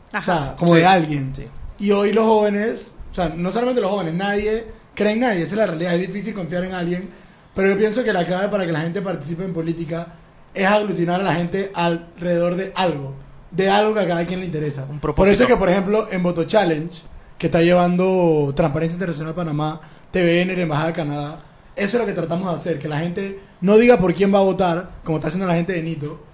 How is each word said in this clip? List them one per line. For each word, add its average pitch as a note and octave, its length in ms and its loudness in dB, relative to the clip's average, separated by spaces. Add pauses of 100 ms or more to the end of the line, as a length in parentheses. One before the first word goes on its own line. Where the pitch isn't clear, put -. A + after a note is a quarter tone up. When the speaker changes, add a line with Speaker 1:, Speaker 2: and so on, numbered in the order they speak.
(120)
Speaker 1:
Ajá. F#3+ 200 -2
Speaker 2:
O D#3 120 0
sea, C3+ 120 -8
como E3+ 180 4
Speaker 3:
Sí. E3 60 8
Speaker 2:
de E3+ 60 6
alguien. D3+ 480 2
Speaker 3:
Sí. C#3 120 -12 (320)
Speaker 2:
Y G3+ 140 0
hoy G3+ 200 2
los A3 140 4
jóvenes, G#3+ 640 0 (200)
o - 20 -14
sea, F3 160 0
no E3+ 220 -4
solamente B3 280 0
los F#3+ 100 0
jóvenes, F3+ 240 -2
nadie G#3 520 -2 (280)
cree G#3 180 2
en A3+ 80 0
nadie, A3 220 2
esa D#3 120 -6
es G#3 40 0
la A3 80 4
realidad, F3 280 -2
es F3 60 2
difícil G3+ 340 -6
confiar F3 300 -4
en F#3 100 -8
alguien, F3 340 -4 (460)
pero F#3+ 140 0
yo G3+ 100 2
pienso G#3+ 260 0
que G#3+ 80 0
la F3 140 0
clave F#3 220 -2
para G3 180 -2
que E3+ 60 -2
la D3+ 80 -2
gente E3+ 200 -4
participe E3+ 440 -6
en F3+ 100 -6
política E3 540 -6 (440)
es F#3+ 140 -2
aglutinar F#3 540 0
a G3 40 -2
la E3+ 100 0
gente F3+ 400 -2
alrededor E3+ 800 -2
de F#3 200 -6
algo, D3 400 -2 (360)
de F3+ 200 2
algo G#3+ 240 2
que G#3+ 60 0
a F3+ 80 0
cada E3+ 180 0
quien F#3 140 -4
le F#3 60 -6
interesa. D3+ 360 -4
Speaker 3:
Un C#3+ 180 -10
Speaker 2:
Por D3 140 -2
Speaker 3:
propósito. F#3+ 180 6
Speaker 2:
eso G3+ 120 4
es B3 40 4
que, B3 80 6
por F3+ 140 4
ejemplo, G3+ 400 2
en F#3 120 -2
Voto E3+ 220 0
Challenge, E3+ 580 0 (340)
que - 100 -2
está E3 140 2
llevando F3 960 4
Transparencia D#3+ 400 0
Internacional D#3+ 400 -6
Panamá, D#3 460 -4 (300)
T F#3 120 0
V E3+ 200 4
N F#3 100 -2
y F3+ 40 -4
la F3+ 60 0
Embajada D#3 240 0
de E3+ 80 -2
Canadá, D3 460 -6 (340)
eso G3+ 220 -2
es A#3 40 0
lo A3 60 -2
que G3+ 60 -2
tratamos E3+ 380 -4
de E3 60 -2
hacer, D#3+ 220 -4
que D3 80 -8
la D3 140 -4
gente F#3 400 -6 (220)
no G3 140 6
diga A#3+ 200 8
por F3+ 180 2
quién G3 180 2
va G3+ 60 6
a G3 40 6
votar, F3+ 480 0 (120)
como D#3 160 -2
está D3 100 -6
haciendo F3+ 180 -4
la E3+ 80 0
gente E3+ 180 -2
de E3+ 100 -4
Nito, D#3+ 520 -8